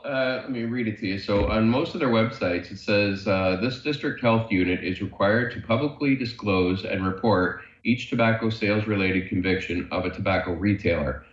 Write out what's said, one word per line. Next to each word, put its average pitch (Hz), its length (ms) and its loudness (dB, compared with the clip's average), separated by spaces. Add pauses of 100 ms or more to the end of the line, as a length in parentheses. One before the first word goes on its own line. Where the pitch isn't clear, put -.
uh, 131 380 -2
let 135 80 -8
me 120 120 -4
read 117 240 -2
it 104 120 -4
to 113 60 -6
you. 98 140 -2
So 101 300 2
on 110 180 4
most 147 280 2
of 180 40 -6
their 143 80 2
websites, 110 640 0
it 98 80 -12
says, 101 480 0
uh, 95 340 2
"This 131 200 -2
district 147 400 -4
health 113 280 4
unit 90 360 2
is 95 160 -4
required 107 500 0
to - 80 -10
publicly 143 560 0
disclose 98 680 0
and 95 200 -2
report 92 540 2 (240)
each 120 260 0
tobacco 113 400 2
sales-related 101 800 0
conviction 90 640 -2
of 90 140 -2
a 92 40 -2
tobacco 90 440 -2
retailer 82 800 0